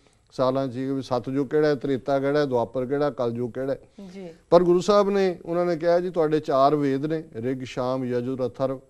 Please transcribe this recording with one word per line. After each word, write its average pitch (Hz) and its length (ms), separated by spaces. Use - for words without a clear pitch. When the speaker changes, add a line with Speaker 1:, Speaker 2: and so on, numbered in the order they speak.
Speaker 1:
ਸਾਲਾਂ 135 360
'ਚ 117 80
ਹੀ, 131 100
ਕਿ 135 80
ਵੀ 135 80
ਸਤਯੁਗ 131 460
ਕਿਹੜਾ 151 200
ਹੈ, 147 80
ਤ੍ਰੇਤਾ 139 440
ਕਿਹੜਾ 143 200
ਹੈ, 147 60
ਦੁਆਪਰ 123 400
ਕਿਹੜਾ, 143 240
ਕਲਯੁਗ 120 420
ਕਿਹੜਾ 135 220
ਹੈ। - 60
Speaker 2:
ਜੀ। 190 140
Speaker 1:
ਪਰ 175 140
ਗੁਰੂ 175 160
ਸਾਹਿਬ 202 300
ਨੇ, 190 360
ਉਹਨਾਂ 175 200
ਨੇ 175 100
ਕਿਹਾ, 170 240
"ਜੀ 180 100
ਤੁਹਾਡੇ 156 300
ਚਾਰ 143 360
ਵੇਦ 139 300
ਨੇ, 160 180
ਰਿਗ, 127 280
ਸ਼ਾਮ, 131 420
ਯਜੁਰ, 123 420
ਅਥਰਵ, 131 320